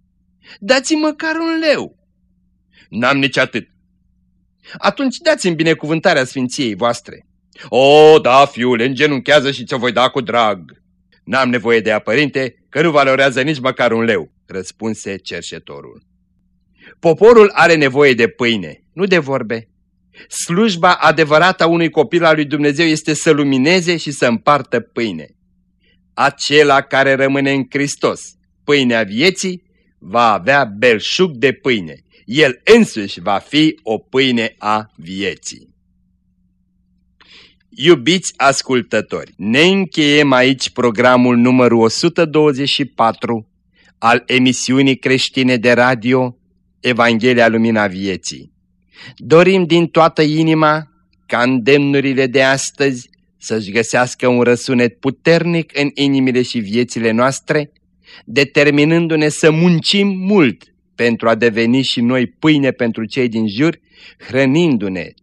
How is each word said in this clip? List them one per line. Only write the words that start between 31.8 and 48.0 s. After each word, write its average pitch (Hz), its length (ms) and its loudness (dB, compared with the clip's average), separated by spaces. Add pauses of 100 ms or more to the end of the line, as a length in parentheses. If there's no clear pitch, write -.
El 135 360 -2 (160)
însuși 101 440 -2
va 98 160 -2
fi 151 460 -2
o 110 140 -4
pâine 123 600 -2
a 107 280 -4 (100)
vieții. - 800 -12 (1900)
Iubiți 156 680 0
ascultători, 117 960 -2
ne 117 260 -2
încheiem 151 720 0
aici 127 380 0
programul 123 680 2
numărul 120 420 4
o 113 80 4
sută 165 380 -2
douăzeci 143 440 0
și 143 160 -4
patru 113 640 -4 (480)
al 120 280 0
emisiunii 131 720 0
creștine 127 600 -2
de 120 140 0
radio 123 680 0 (420)
Evanghelia 117 680 2
Lumina 113 400 0
Vieții. 92 640 -10 (640)